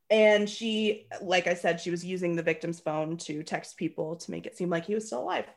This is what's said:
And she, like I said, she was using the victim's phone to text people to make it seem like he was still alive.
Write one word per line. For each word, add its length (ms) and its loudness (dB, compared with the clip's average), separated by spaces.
And 400 8
she, 580 0
like 260 2
I 80 2
said, 260 0
she 100 -4
was 140 -2
using 300 -2
the 80 -2
victim's 360 -2
phone 400 -2
to 240 -8
text 340 -8
people 400 -4
to 140 -12
make 140 -8
it 120 -12
seem 120 -2
like 160 -2
he 100 -4
was 120 -4
still 160 -4
alive. 220 -2